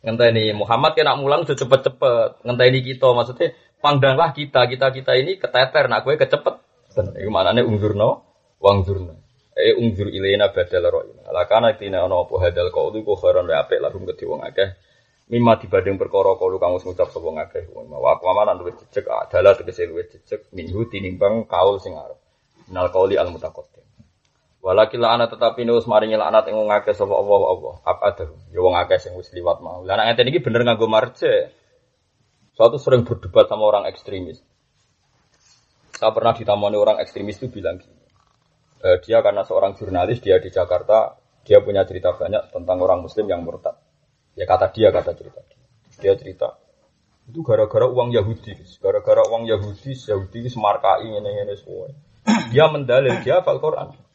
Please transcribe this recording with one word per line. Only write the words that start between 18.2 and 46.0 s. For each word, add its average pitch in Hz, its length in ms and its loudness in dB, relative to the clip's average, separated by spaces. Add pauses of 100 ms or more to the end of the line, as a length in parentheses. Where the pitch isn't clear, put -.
lan 90 160 -4
luwih 87 160 -12
jejeg, - 320 -8
adalah 95 480 2
tegese 87 320 -8
luwih 85 160 -10
jejeg, - 480 -14
minhu 90 320 -8
tinimbang 101 640 -2
kaul 95 320 0
sing 82 160 -12
arep. 65 160 -18 (560)
Minal 90 240 -4
qauli 95 240 2
al 87 80 0
mutaqaddim. - 600 -16 (800)
Walakil 98 320 2
la'ana 117 320 2
tetapi 113 320 -2
ne 117 160 2
wis 113 80 -6
maringi 107 320 2
laknat 101 320 2
ing 107 80 -2
wong 107 80 -2
akeh 104 240 0
sapa 101 240 -2
Allah, 101 240 2 (160)
Allah. - 180 -12 (140)
Abadahu. - 480 -4 (160)
Ya 87 80 -8
wong 90 160 2
akeh 87 240 0
sing 90 160 -12
wis 90 160 -16
liwat 85 320 -4
mau. 90 240 -16
Lah 95 80 -2
nek 110 160 0
ngeten 117 220 2
iki 170 100 -2
bener 120 240 0
nganggo 113 240 0
marje. 110 640 0 (1000)
Suatu - 180 4
sering 131 320 2
berdebat - 400 2
sama 107 220 -4
orang 101 180 0
ekstremis. 92 560 -12 (1500)
Saya 110 160 2
pernah 113 240 0
ditamoni 104 400 -2
orang 104 240 2
ekstremis 101 400 -8
itu 131 80 -10
bilang 92 320 -8
gini. - 160 -20 (880)
Eh, 90 140 4 (100)
dia 110 160 4
karena 101 240 0
seorang 95 260 0
jurnalis, 95 480 -4
dia 92 160 4
di 92 140 -2
Jakarta, 104 640 0 (320)
dia 101 160 8
punya 98 240 0
cerita 90 260 -2
banyak 95 400 -6
tentang 90 300 -4
orang 90 240 2
muslim 101 180 -4
yang 87 220 -4
murtad. - 320 -10 (580)
Ya 92 80 -6
kata 92 300 2
dia, 107 180 6
kata 87 240 -2
cerita - 300 -20
dia. - 100 -20 (400)
Dia 98 160 0